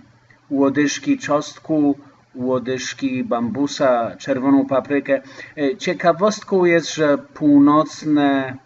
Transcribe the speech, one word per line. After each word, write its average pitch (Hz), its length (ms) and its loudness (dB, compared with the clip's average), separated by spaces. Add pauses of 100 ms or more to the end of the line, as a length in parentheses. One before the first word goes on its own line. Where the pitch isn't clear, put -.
(500)
łodyżki 139 680 0
czosnku, 147 800 -2 (360)
łodyżki 127 920 -4
bambusa, 117 920 -2
czerwoną 135 500 0
paprykę. 139 560 -2 (340)
E, 135 200 -2
ciekawostką 180 880 0
jest, 170 300 2
że 147 240 2
północne 143 1500 2